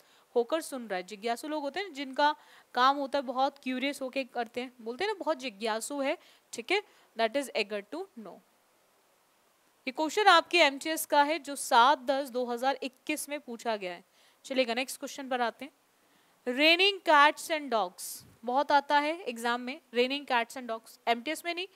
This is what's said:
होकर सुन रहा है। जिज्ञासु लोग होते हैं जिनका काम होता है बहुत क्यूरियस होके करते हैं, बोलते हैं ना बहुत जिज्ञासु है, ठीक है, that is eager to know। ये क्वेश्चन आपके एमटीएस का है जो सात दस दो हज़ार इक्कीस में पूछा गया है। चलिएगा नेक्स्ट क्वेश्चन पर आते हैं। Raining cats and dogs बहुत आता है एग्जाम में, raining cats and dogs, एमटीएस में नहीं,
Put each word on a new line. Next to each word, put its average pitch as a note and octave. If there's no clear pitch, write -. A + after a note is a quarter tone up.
होकर B3
सुन B3+
रहा G3
है। F3+
जिज्ञासु A#3
लोग D4+
होते C#4+
हैं G4
जिनका C#4+
काम C4
होता C#4
है C4+
बहुत C4+
क्यूरियस C4
होके C4
करते A#3+
हैं, B3+
बोलते B3
हैं G#4+
ना G4
बहुत D4+
जिज्ञासु A3+
है, C#4+
ठीक A#3+
है, G4+
that A3+
is B3
eager G#3
to F4+
know। F3+
ये C4
क्वेश्चन D#4
आपके E4+
एमटीएस D4+
का D4
है D4+
जो C#4+
सात C4
दस C4+
दो B3
हज़ार B3
इक्कीस C#4+
में D4
पूछा A#3
गया F#3
है। F3+
चलिएगा B3+
नेक्स्ट C4
क्वेश्चन C4+
पर B3
आते A3+
हैं। -
Raining F4
cats D4+
and D4
dogs G3
बहुत C#4
आता C#4+
है D4+
एग्जाम A#3+
में, B3+
raining C4
cats A#3+
and B3
dogs, A3+
एमटीएस A#3+
में E4+
नहीं, F4+